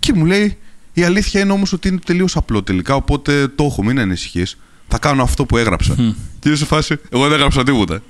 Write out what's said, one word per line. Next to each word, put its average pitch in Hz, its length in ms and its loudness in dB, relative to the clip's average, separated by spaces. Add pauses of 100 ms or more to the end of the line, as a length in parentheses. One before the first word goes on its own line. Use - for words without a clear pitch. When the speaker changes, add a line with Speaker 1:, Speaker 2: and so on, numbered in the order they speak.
Speaker 1:
Και - 120 0
μου 170 120 2
λέει, 196 340 0 (340)
"Η 170 100 2
αλήθεια 196 380 0
είναι 196 120 0
όμως 196 200 -2
ότι 190 160 -2
είναι 185 180 -2
τελείως 180 300 0
απλό 113 260 -2
τελικά, 92 320 -2
οπότε 143 540 0
το 143 160 -2
έχω, 135 200 -2
μην 123 160 0
ανησυχείς. 90 580 -4 (300)
Θα 117 100 0
κάνω 139 240 2
αυτό 123 240 0
που 117 100 0
έγραψα". 110 420 2
Speaker 2:
Μμ. 117 120 2 (280)
Speaker 1:
Και - 100 -2
είμαι 151 80 2
σε 147 80 -2
φάση, 151 340 0 (120)
"Εγώ 123 180 2
δεν 151 40 4
έγραψα 139 300 2
τίποτα". 107 480 0